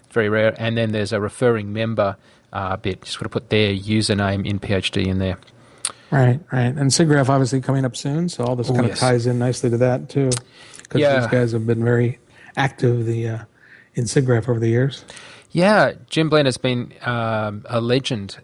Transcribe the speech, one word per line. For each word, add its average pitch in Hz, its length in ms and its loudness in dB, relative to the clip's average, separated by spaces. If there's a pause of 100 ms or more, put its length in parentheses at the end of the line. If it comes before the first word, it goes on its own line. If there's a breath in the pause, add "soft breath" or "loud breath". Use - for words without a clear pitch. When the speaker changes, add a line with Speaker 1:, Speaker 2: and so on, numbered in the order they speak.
(120)
Speaker 1:
very 110 160 2
rare, 110 300 2
and 113 200 -4
then 113 140 0
there's 107 220 -2
a 101 80 -2
referring 104 500 -2
member, 107 460 -2 (340 soft breath)
uh, 95 240 -4
bit. 95 280 -6
Just - 140 -12
gotta - 120 -8
put - 200 -8
their 107 240 2
username 101 720 0
in 98 140 -4
P - 140 -4
H 95 180 -2
D 95 160 -2
in 95 120 -2
there. 95 180 -2 (760 loud breath)
Speaker 2:
Right, 131 300 2 (100)
right. 127 240 -2
And 139 160 0
SIGGRAPH 147 380 4
obviously 135 320 2
coming 135 240 -2
up 127 100 -6
soon, 156 320 -4
so 143 160 -6
all 123 140 -2
this 120 120 -4
Speaker 1:
Oh, 127 40 0
Speaker 2:
kinda 120 160 2
Speaker 1:
yes. - 100 -6
Speaker 2:
ties 123 260 2
in 123 140 0
nicely 123 300 0
to 117 80 2
that 127 320 0
too, 139 200 0 (600 loud breath)
'cause - 100 0
Speaker 1:
Yeah. 139 220 4
Speaker 2:
these 117 60 0
guys 120 260 0
have 113 120 -2
been 113 200 0
very 120 340 2 (380 loud breath)
active, 123 480 0
the, 113 240 -4
uh, 113 80 -6 (580 soft breath)
in 123 80 -2
siggraph 123 460 2
over 113 100 0
the 117 80 0
years. 123 380 0 (480 loud breath)
Speaker 1:
Yeah, 175 400 4 (160)
Jim 160 200 0
Glenn 151 160 4
has 127 120 2
been, 123 360 -2 (120)
um, 110 640 -4
a 117 120 0
legend, 117 640 -2